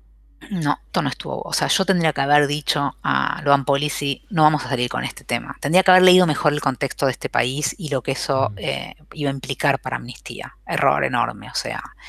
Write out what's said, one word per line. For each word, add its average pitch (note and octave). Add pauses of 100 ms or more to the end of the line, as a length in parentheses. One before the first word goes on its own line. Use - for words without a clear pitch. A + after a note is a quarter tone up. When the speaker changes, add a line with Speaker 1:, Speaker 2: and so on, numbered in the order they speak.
(500)
Speaker 1:
"No, D#3+
esto -
no D3+
estuvo", -
o -
sea, -
yo -
tendría E3+
que C#3
haber C#3+
dicho D3
a -
Law C#3+
and C#3
Policy, C#3+
"No E3
vamos D3+
a -
salir B2
con B2
este -
tema". A#2
Tendría E3
que F#3
haber F#3
leído F#3
mejor D3+
el D3
contexto C3+
de C3
este -
país B2+
y D#3
lo C3+
que C3+
eso, C3+
Speaker 2:
Mm. G2+
Speaker 1:
eh, C#3 (160)
iba C#3+
a C#3
implicar C#3+
para B2
Amnistía. - (100)
Error C#3+
enorme, A#2
o -
sea. - (260)